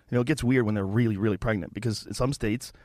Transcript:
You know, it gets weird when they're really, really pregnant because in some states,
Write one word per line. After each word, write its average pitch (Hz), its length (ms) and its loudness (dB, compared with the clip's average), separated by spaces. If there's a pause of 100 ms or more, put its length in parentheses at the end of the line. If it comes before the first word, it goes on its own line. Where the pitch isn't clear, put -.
You 120 60 -2
know, 123 60 4
it 120 60 0
gets 151 160 0
weird 123 220 4
when 107 100 2
they're 98 100 0
really, 107 320 2
really 101 200 2
pregnant 107 360 -2
because 110 320 -4
in - 80 -10
some 127 200 0
states, 113 400 -4 (120)